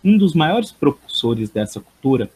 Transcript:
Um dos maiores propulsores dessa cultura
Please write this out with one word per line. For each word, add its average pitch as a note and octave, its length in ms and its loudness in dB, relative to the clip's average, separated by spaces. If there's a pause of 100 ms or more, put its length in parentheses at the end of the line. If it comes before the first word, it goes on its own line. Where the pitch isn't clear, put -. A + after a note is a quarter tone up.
Um G#3 140 4
dos F#3 180 2
maiores F3+ 360 0
propulsores A#2 760 -2
dessa G#2+ 300 -6
cultura C3 560 -4